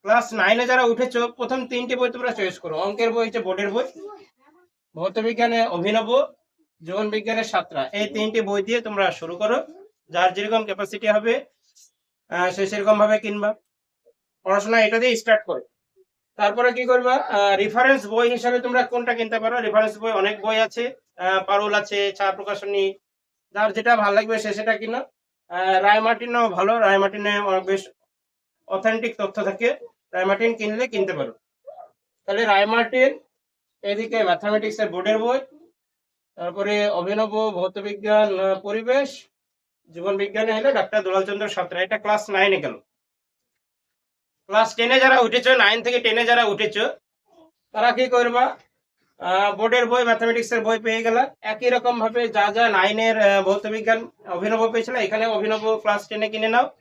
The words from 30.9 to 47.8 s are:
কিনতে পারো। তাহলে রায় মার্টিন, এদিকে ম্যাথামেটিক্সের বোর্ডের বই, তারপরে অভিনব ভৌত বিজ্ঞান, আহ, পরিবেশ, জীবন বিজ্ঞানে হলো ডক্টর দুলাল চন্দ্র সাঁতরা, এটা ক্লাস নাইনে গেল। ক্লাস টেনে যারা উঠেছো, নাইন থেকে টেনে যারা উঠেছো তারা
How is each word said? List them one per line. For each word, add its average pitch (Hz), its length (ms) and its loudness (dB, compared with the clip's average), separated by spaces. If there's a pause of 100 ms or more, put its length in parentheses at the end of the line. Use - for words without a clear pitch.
কিনতে 190 260 -2
পারো। 117 140 -6 (920)
তাহলে 202 260 -2
রায় 196 220 4
মার্টিন, 254 380 2 (800)
এদিকে 226 260 -4 (120)
ম্যাথামেটিক্সের 208 640 -2
বোর্ডের 202 300 0
বই, 254 160 0 (1000)
তারপরে 196 380 -4 (240)
অভিনব 208 340 -2 (240)
ভৌত 185 180 -4 (120)
বিজ্ঞান, 208 420 2 (100)
আহ, 190 160 0 (120)
পরিবেশ, 247 420 0 (840)
জীবন 180 280 -4
বিজ্ঞানে 214 360 -2
হলো 262 120 2 (100)
ডক্টর 214 260 0
দুলাল 190 240 0
চন্দ্র 202 260 -6
সাঁতরা, 175 300 -6
এটা 208 180 -4
ক্লাস 208 200 0 (120)
নাইনে 190 300 4
গেল। - 100 -8 (1700)
ক্লাস 214 280 4
টেনে 240 260 2
যারা 262 220 6
উঠেছো, 240 260 2 (120)
নাইন 214 220 4
থেকে 247 200 0
টেনে 226 240 2
যারা 240 140 6 (100)
উঠেছো 214 300 -2 (880)
তারা 233 240 2